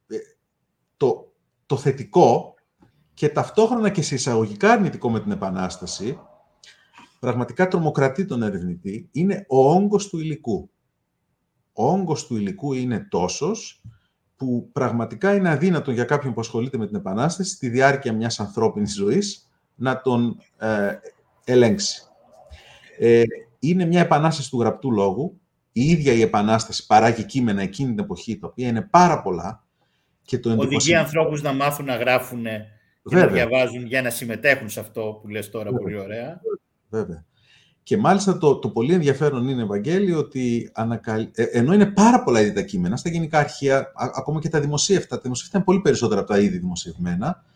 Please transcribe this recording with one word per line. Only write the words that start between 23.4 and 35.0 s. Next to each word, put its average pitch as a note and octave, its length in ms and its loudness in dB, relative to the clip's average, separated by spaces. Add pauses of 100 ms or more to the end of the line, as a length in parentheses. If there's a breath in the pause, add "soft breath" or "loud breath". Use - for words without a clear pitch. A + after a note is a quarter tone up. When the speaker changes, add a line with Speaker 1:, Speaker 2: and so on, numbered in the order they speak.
Speaker 1:
είναι F3+ 260 0
μια F3 160 2
επανάσταση D#3 500 2
του A#2+ 100 -2
γραπτού A#2 320 -2
λόγου. G2+ 480 -2 (320)
Η A#2+ 120 -2
ίδια D3+ 280 4
η A2+ 80 4
Επανάσταση A2 640 0
παράγει A#2 380 4
κείμενα G#2+ 380 -2
εκείνη C3 260 -4
την A2 100 -4
εποχή, G2+ 400 -8
τα - 80 -14
οποία B2 220 -6
είναι A#2 140 -2
πάρα - 400 4
πολλά, F#2 420 -6 (580)
και - 160 -4
το A#2+ 100 -4
Speaker 2:
Οδηγεί A2+ 160 2
Speaker 1:
εντυπωσιακό D#3 380 2
Speaker 2:
ανθρώπους D3+ 400 -2
να D3 100 -2
μάθουν C#3+ 320 -2
να C3 120 -4
γράφουνε A#2 680 -2 (360)
και G#2+ 120 -8
να F3+ 60 6
Speaker 1:
Βέβαια. B2 260 4
Speaker 2:
διαβάζουν B2 400 -2
για B2+ 160 -2
να B2 80 -2
συμμετέχουν A#2 580 0
σε G#2+ 120 -10
αυτό G#2+ 420 -8